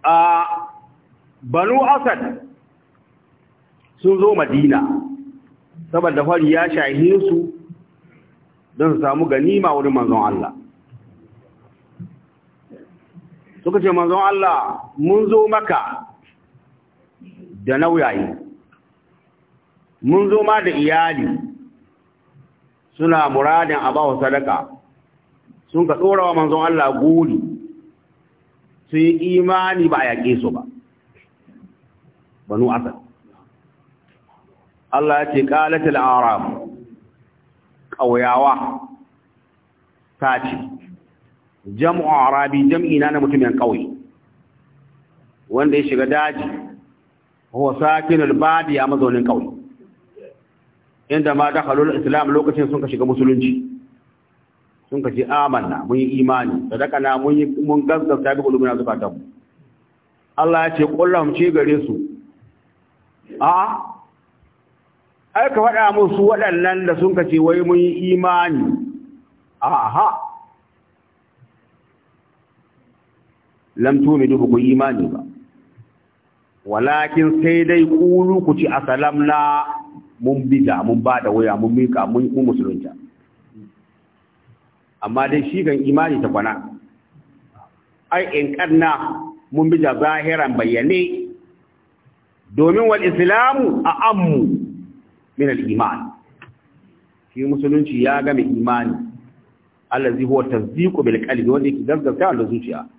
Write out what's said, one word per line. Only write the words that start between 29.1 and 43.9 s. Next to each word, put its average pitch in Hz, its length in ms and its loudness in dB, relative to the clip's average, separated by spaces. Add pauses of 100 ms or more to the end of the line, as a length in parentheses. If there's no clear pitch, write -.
imani 185 500 2
ba 143 80 2
a 131 80 0 (100)
yaƙe 120 260 0
su - 100 -2
ba. - 120 -8 (1800)
Banu 113 240 0
Asad. - 240 -6 (2000)
Allah 147 340 0
ya - 80 -8
ce, 135 120 2
"Qalatil 156 520 0
Arab," 123 720 0 (1300)
ƙauyawa, 123 840 0 (1400)
ta 131 240 0
ce, 131 140 -8 (1160)
jam'u 165 300 0
Arabi, 139 640 2
jam'i 160 300 0
na 147 120 2
na 147 80 -2
mutumin 135 380 0
ƙauye, 113 320 -2 (1600)